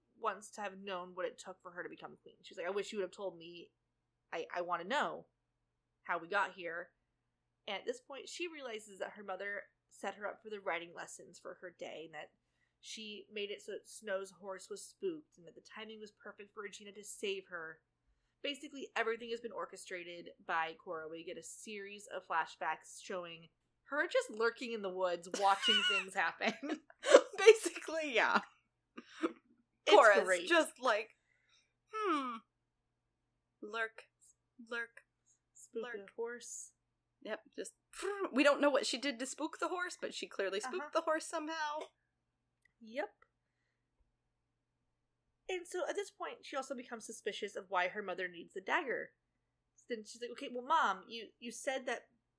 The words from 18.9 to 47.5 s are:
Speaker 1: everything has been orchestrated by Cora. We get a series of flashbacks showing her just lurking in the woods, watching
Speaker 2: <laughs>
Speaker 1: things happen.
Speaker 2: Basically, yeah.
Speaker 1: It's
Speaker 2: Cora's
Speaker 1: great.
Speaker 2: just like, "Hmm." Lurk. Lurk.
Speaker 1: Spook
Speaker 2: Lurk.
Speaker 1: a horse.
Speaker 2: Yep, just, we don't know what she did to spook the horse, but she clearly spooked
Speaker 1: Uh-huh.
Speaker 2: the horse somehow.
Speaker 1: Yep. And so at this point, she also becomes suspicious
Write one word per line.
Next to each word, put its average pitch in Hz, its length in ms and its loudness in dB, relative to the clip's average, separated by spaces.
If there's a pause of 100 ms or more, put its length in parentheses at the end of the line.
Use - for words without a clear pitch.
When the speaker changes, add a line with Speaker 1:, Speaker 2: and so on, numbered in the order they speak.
Speaker 1:
everything 226 360 -2
has 233 100 -4
been 233 100 -10
orchestrated 175 800 -10 (180)
by 165 340 0
Cora. 160 300 -8
We 165 140 -10
get 170 120 -8
a 165 60 -12
series 202 720 -10
of 185 140 -4
flashbacks - 760 -2
showing 170 460 -8 (400)
her 302 180 0
just - 240 2
lurking 233 400 0
in 220 100 -4
the 196 80 -2
woods, 180 380 0 (140)
watching 196 420 6
Speaker 2:
<laughs> - 80 4
Speaker 1:
things 190 220 0
happen. 185 400 2 (840)
Speaker 2:
Basically, 320 760 8
yeah. 156 240 8 (1500)
Speaker 1:
It's 302 80 12
Speaker 2:
Cora's 208 280 12
Speaker 1:
great. 180 240 2
Speaker 2:
just 330 240 8 (100)
like, 226 280 4 (840)
"Hmm." 294 440 0 (1200)
Lurk. 220 420 -6 (680)
Lurk. 233 320 -8 (500)
Speaker 1:
Spook - 300 -8
Speaker 2:
Lurk. 214 260 -10
Speaker 1:
a - 60 -20
horse. 233 560 -8 (520)
Speaker 2:
Yep, 214 180 -6 (140)
just, - 180 -8 (600)
we 269 100 6
don't 285 180 8
know 285 100 8
what 233 160 4
she 269 100 -2
did 240 220 -2
to 262 80 -4
spook - 320 -4
the 349 80 0
horse, 349 320 -4
but - 140 -6
she - 140 -6
clearly 196 320 -2
spooked 254 180 -6
Speaker 1:
Uh-huh. - 160 -6
Speaker 2:
the 320 80 4
horse 320 260 0
somehow. 311 540 -4 (1000)
Speaker 1:
Yep. 240 280 -4 (2500)
And 370 180 -2
so 359 200 -4
at 339 80 -2
this 403 140 -4
point, 302 320 -10
she - 140 -10
also 269 200 -4
becomes 240 300 -10
suspicious 208 500 -6